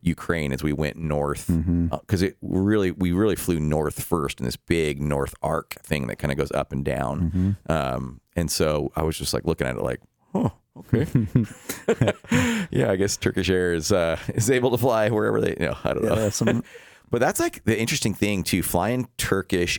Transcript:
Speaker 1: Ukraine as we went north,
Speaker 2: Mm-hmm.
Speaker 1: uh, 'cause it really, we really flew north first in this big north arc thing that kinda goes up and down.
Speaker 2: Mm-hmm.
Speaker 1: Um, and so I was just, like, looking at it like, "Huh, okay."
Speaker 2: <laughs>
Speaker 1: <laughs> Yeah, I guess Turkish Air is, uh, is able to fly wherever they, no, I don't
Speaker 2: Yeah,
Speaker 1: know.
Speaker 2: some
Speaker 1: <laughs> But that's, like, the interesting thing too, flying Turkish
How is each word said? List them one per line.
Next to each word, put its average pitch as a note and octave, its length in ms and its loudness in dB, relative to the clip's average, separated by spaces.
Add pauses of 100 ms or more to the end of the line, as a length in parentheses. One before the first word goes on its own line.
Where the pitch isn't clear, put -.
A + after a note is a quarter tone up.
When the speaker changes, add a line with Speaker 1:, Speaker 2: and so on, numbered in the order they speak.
Speaker 1:
Ukraine D#2+ 500 0
as C2+ 100 -4
we D2+ 100 0
went C#2+ 240 -2
north, D2 520 -2
Speaker 2:
Mm-hmm. E2+ 440 2
Speaker 1:
uh, - 140 -6
'cause F2+ 160 0
it - 200 -2
really, G2 480 2
we F2+ 220 0
really F#2+ 240 2
flew E2+ 240 0
north D2+ 420 0
first D#2 380 -2
in B1 40 -4
this B1 120 -4
big D2+ 440 -2
north C#2+ 420 -2
arc D#2+ 400 -2
thing C#2+ 260 -2
that G1+ 80 -6
kinda C#2+ 180 -2
goes C#2 180 -2
up C#2+ 200 -4
and C#2 120 -4
down. C#2 360 -2 (460)
Speaker 2:
Mm-hmm. D#2 60 0
Speaker 1:
Um, C2 480 -2 (160)
and E2+ 140 0
so D2+ 460 0
I D#2+ 60 -2
was D#2+ 140 0
just, - 160 -4
like, - 140 -2
looking D#2+ 200 -2
at B1+ 100 -4
it G1+ 60 -4
like, B1 180 -4 (320)
"Huh, G#3 180 0 (300)
okay." B2+ 300 2
Speaker 2:
<laughs> A2+ 360 2 (400)
Speaker 1:
<laughs> - 280 2 (560)
Yeah, C3+ 200 0
I F#2+ 60 2
guess G2 200 0
Turkish F#2+ 320 0
Air F2+ 240 2
is, E2 200 0
uh, E2 260 2 (160)
is A2 160 0
able B2 220 4
to A#2+ 60 0
fly A2 300 2
wherever G#2+ 320 2
they, - 180 0
no, D2+ 260 -2
I - 100 0
don't - 100 0
Speaker 2:
Yeah, - 100 2
Speaker 1:
know. G#2+ 160 2
Speaker 2:
some A#2 380 2
Speaker 1:
<laughs> - 420 -20
But A#2+ 100 0
that's, D3 180 2
like, E4+ 260 -2
the G#2+ 160 2
interesting A2+ 340 0
thing G2 280 0
too, F2 220 0
flying A2 520 0
Turkish - 640 0